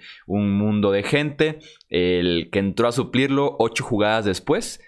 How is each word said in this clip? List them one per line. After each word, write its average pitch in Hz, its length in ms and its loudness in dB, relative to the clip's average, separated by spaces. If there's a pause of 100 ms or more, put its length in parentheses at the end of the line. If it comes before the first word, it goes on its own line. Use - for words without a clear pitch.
(280)
un 101 300 0
mundo 104 340 2
de 101 120 2
gente. 151 560 -2 (280)
El 87 640 0
que 101 80 0
entró 98 280 0
a 120 40 0
suplirlo 135 680 0
ocho 113 240 0
jugadas 107 420 0
después 139 640 -2